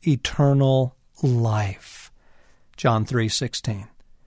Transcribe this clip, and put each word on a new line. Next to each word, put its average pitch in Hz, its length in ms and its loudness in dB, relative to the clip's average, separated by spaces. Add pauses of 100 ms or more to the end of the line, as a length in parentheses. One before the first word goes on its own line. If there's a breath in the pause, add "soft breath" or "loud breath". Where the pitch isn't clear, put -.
eternal 135 920 2 (260)
life." 113 920 -2 (640)
John 113 280 0
three 117 240 -2
sixteen. 107 600 -6 (380)